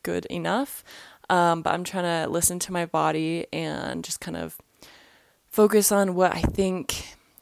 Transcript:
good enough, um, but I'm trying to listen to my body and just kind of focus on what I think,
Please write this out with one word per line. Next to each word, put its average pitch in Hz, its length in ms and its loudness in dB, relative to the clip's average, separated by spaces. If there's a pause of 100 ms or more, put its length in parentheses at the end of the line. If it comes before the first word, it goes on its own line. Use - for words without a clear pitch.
good 175 240 -4
enough, 175 560 -4 (460)
um, 170 320 4
but 165 140 0
I'm 180 100 -4
trying 175 400 -2
to - 60 -4
listen 175 300 0
to - 120 -8
my 170 140 -2
body 160 680 -2
and 160 500 -6
just - 180 -8
kind 156 160 -10
of - 200 -10 (920)
focus 208 440 6
on 196 220 4
what 180 200 4
I 170 60 -4
think, - 760 -2 (260)